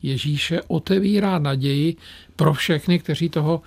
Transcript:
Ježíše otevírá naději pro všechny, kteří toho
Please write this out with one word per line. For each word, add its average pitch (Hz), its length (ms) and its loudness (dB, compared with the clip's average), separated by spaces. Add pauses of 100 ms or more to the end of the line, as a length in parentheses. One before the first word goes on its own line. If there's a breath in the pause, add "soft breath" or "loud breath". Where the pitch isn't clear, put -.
Ježíše 143 640 -2
otevírá 196 720 0
naději 143 560 0 (400 loud breath)
pro 156 180 2
všechny, 170 460 0
kteří 165 300 -2
toho 160 380 0